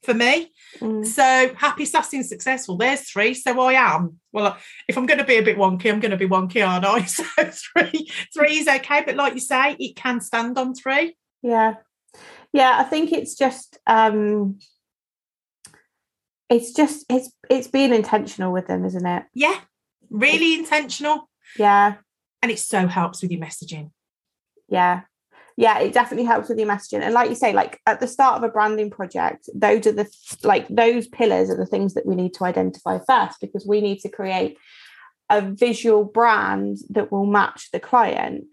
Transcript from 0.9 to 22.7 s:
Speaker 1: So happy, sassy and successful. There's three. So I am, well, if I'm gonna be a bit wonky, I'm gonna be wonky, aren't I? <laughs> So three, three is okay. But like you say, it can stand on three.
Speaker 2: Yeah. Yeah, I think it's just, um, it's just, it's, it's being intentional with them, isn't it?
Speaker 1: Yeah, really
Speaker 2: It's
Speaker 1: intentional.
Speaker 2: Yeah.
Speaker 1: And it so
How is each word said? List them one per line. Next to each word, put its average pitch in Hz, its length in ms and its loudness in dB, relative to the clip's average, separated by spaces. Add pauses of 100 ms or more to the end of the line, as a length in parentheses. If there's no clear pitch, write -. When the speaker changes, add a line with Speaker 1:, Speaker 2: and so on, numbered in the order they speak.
Speaker 1:
So 254 500 2
happy, 294 280 -2
sassy 294 320 -2
and 262 100 -6
successful. 254 500 -6
There's 262 320 -2
three. 214 260 0
So 254 260 -4
I 254 140 4
am, 175 440 2 (140)
well, 208 260 -2 (300)
if - 80 -2
I'm 254 100 -2
gonna 294 180 2
be 254 120 4
a 220 80 4
bit 202 140 2
wonky, 190 340 2
I'm 208 80 -2
gonna 208 160 -2
be 190 100 -2
wonky, 185 400 0
aren't 180 180 0
I? 202 200 2
<laughs> - 20 -10
So - 180 -6 (200)
three, - 680 -4 (240)
three 302 240 2
is 294 80 -2
okay. 285 400 0
But 262 80 -4
like 277 200 -2
you 254 60 -8
say, 277 380 0
it - 160 -10
can 247 260 -4
stand 233 380 -4
on 254 160 -4
three. 285 420 -4 (260)
Speaker 2:
Yeah. 226 320 2 (800)
Yeah, 262 260 4
I 262 60 2
think 311 280 -2
it's - 240 -6
just, - 500 -4
um, 208 720 2 (1900)
it's 240 220 2
just, 302 360 0
it's, 254 220 -2 (180)
it's 262 200 0
being 269 260 2
intentional 202 580 -2
with 185 140 -4
them, 185 180 -4
isn't 185 220 -4
it? 175 180 -4 (100)
Speaker 1:
Yeah, 285 240 0 (520)
really 285 440 2
Speaker 2:
It's 320 160 -6
Speaker 1:
intentional. 302 580 -2 (300)
Speaker 2:
Yeah. 202 360 4 (480)
Speaker 1:
And 240 80 -2
it 214 80 -4
so 185 280 -2